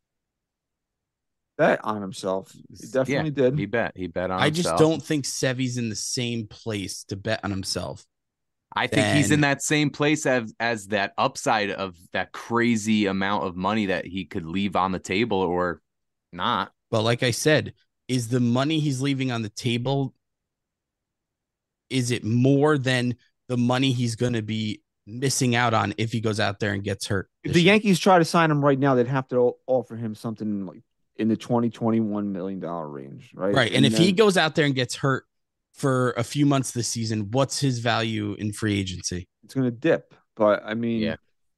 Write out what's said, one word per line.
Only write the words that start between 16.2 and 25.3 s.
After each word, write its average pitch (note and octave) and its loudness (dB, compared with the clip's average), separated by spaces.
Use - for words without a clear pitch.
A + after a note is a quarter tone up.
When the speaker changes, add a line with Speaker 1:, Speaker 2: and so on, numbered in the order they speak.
Speaker 2:
not. G2 -2
Speaker 3:
But A2+ 2
like A#2 0
I B2+ 2
said, A#2 2
is B2 -2
the B2 0
money C3 2
he's C#3+ -2
leaving C3+ -2
on A#2 -2
the G#2+ -6
table, C3 -2
is B2 0
it A2+ -2
more C#3 4
than B2 0
the B2 -2
money B2+ 2
he's A#2+ -2
gonna A#2+ 0
be A2 -6
missing B2 0